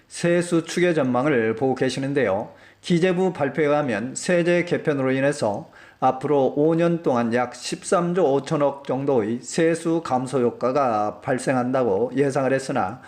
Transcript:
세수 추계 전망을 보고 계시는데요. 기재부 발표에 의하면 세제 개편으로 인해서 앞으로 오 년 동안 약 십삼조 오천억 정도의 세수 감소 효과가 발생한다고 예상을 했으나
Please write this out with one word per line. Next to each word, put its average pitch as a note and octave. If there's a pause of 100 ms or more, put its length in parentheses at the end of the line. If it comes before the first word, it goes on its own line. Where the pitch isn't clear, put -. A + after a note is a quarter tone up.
세수 E3+
추계 F3
전망을 B2+
보고 C3
계시는데요. C3 (300)
기재부 F3+
발표에 D3
의하면 C3
세제 F3
개편으로 C3+
인해서 C3+ (280)
앞으로 C3+
오 D#3
년 E3+
동안 A#2+
약 B2
십삼조 F3
오천억 C#3
정도의 B2+
세수 E3
감소 C3
효과가 A#2+
발생한다고 B2+
예상을 C3+
했으나 B2+